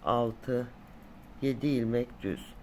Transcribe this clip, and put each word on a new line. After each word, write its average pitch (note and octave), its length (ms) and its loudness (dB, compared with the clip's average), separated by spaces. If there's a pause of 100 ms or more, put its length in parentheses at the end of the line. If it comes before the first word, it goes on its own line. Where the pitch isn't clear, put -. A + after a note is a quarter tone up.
altı, A#2+ 600 2 (760)
yedi C3+ 240 2
ilmek A#2+ 560 2
düz. F#2+ 180 0 (220)